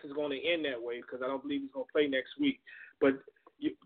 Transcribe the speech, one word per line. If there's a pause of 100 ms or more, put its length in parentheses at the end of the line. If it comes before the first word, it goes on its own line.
it's
gonna
end
that
way
'cause
I
don't
believe
he's
gonna
play
next
week. (400)
But (440)
you, (120)